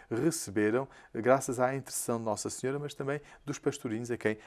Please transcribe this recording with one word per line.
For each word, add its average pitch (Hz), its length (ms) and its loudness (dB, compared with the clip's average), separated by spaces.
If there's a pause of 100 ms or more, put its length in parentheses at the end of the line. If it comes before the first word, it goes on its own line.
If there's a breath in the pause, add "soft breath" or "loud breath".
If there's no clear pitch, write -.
receberam, 113 800 2 (260 loud breath)
eh, 113 80 -4
graças 131 380 4
à 127 160 2
intercessão - 420 -4
de 113 80 -4
Nossa 107 240 -2
Senhora, 139 300 -4
mas 143 140 -8
também 143 280 -4 (240 loud breath)
dos 143 120 -6
pastorinhos 120 540 -2
a 113 60 0
quem 107 300 0